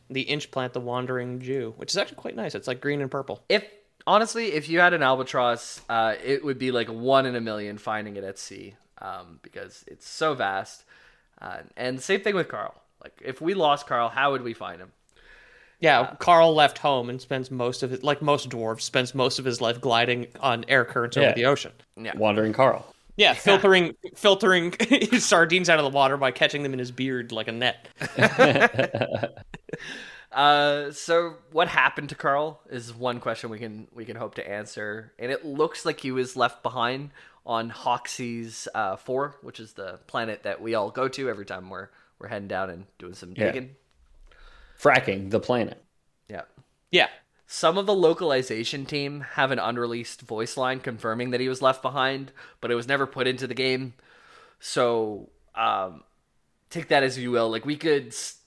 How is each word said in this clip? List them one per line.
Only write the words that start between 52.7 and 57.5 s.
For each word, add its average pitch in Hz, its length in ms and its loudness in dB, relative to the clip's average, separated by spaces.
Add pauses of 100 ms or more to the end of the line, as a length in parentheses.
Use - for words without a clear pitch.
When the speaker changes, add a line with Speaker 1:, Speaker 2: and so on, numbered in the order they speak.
Speaker 2:
it 120 40 2
was 117 120 -4
never 139 180 2
put 131 220 -2
into 127 200 -2
the 120 60 -10
game. 127 420 -2 (640)
So, 110 680 0 (260)
um, 98 480 -2 (640)
take 165 180 -8
that 143 160 6
as 131 160 0
you 123 120 -4
will. 117 180 4
Like, 113 160 -4